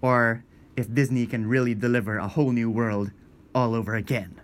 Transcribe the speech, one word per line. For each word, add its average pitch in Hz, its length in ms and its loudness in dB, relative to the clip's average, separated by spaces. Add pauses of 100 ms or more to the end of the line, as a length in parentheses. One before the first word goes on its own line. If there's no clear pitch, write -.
or 117 400 2 (340)
if 110 160 -4
Disney 127 320 2
can 113 220 -4
really 123 280 2
deliver 110 440 0
a 92 80 -4
whole 135 240 0
new 117 180 0
world 107 440 -2 (420)
all 123 200 2
over 110 200 -4
again. 107 500 -6